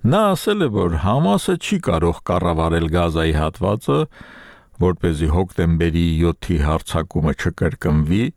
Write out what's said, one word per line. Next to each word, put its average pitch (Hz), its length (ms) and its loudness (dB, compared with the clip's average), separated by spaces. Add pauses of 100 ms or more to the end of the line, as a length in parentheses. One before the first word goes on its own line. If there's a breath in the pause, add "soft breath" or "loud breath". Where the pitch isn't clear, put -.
Նա 220 160 4 (100)
ասել 208 300 -2
է, 143 160 2
որ 85 260 0
Համասը 170 600 0
չի 202 120 -2 (120)
կարող 82 280 0 (120)
կառավարել 82 680 0
Գազայի 82 460 0
հատվածը, 104 580 -2 (760 loud breath)
որպեսզի 82 560 0
հոկտեմբերի 85 720 0 (160)
յոթի 85 360 0 (120)
հարձակումը 78 680 -2
չկրկնվի 82 880 -2 (140)